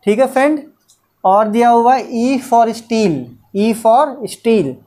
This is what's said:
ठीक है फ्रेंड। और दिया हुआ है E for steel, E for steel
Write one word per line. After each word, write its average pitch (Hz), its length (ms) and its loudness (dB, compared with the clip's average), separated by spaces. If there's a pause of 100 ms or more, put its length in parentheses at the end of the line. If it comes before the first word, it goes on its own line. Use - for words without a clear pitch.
ठीक 208 120 0
है 262 80 2
फ्रेंड। 277 340 0 (640)
और 208 240 2
दिया 233 200 2
हुआ 233 260 4
है 233 100 -4
E 247 380 -2
for 233 320 2
steel, 214 440 -2 (380)
E 220 200 0
for 226 300 2 (220)
steel 185 460 -2 (120)